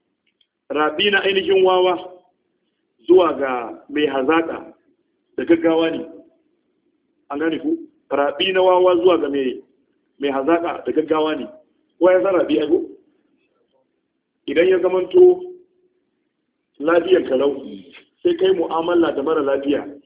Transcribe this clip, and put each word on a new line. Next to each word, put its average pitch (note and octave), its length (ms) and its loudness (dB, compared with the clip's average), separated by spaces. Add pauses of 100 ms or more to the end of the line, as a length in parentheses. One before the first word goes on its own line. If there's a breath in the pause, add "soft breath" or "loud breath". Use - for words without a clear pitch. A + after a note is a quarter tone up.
(720)
raɓi D3+ 400 -2
na G3 120 0
ainihin F#3+ 420 0
wawa F#3 540 0 (880)
zuwa E3+ 320 4
ga B2 400 -6 (100)
mai D3 180 -2
hazaka C3+ 680 -2 (640)
da C3 80 -6
gaggawa E3 460 2
ne. E3 160 -8 (1200)
An C#3+ 80 -8
gane D#3+ 200 -2
ku? E3 180 -4 (340)
Raɓi C#3+ 420 -2
na F#3 100 2
wawa F3+ 340 4
zuwa E3+ 220 4
ga C#3+ 100 -4
mai, C3+ 340 -4 (560)
mai C#3 120 -4
hazaka C3+ 560 -2
da B2 60 -4
gaggawa D#3 440 -2
ne. A#2+ 100 -10 (520)
Kowa F3+ 140 4
ya F3+ 100 4
san F#3+ 120 0
raɓi, D3+ 260 0
ai D3+ 80 -4
ko? E3 140 0 (1600)
Idan E3 220 0
ya F#3 100 2
zamanto F3+ 640 4 (1400)
lafiyar E3+ 500 2
ka C3 80 0
lau, C#3 300 -2 (560)
sai E3+ 140 0
kai F#3 160 2
mu'amala E3 640 0
da C3+ 60 -4
mara D#3 200 -2
lafiya, C#3 440 -2 (200)